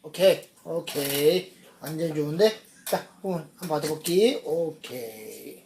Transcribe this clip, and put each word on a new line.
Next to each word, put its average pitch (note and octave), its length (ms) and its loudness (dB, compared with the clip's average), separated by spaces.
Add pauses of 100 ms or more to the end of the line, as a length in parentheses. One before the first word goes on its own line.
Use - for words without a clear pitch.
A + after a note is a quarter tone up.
오케이. F3 440 4 (160)
오케이. D#3 880 0 (260)
완전 D#3+ 340 -4
좋은데? D#3+ 400 2 (340)
자, - 200 -4 (140)
한번, F3 340 -6
한번 D#3 260 -4
받아볼게. F3 640 2
오케이. B2 1200 -6